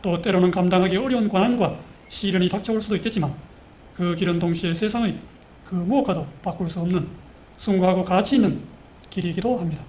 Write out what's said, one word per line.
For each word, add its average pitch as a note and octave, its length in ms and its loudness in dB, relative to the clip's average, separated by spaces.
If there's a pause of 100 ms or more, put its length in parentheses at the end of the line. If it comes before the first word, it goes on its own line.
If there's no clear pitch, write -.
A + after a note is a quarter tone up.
또 F3 200 -2
때로는 F3+ 300 4
감당하기 F#3 460 2
어려운 A#3+ 320 0
고난과 G3+ 480 2 (320)
시련이 F#3 400 0
닥쳐올 G#3+ 320 -2
수도 G#3+ 160 -2
있겠지만, F3+ 360 -2 (600)
그 F3 200 0
길은 F3 240 0
동시에 E3+ 340 0
세상의 G#3+ 440 -2 (460)
그 - 120 -8
무엇과도 F3+ 500 0 (160)
바꿀 F3 280 -4
수 E3+ 100 -6
없는 F3 280 0 (500)
숭고하고 F#3 460 2
가치 F#3+ 320 2
있는 G#3 260 2 (480)
길이기도 F#3+ 500 -2
합니다. D#3 280 -4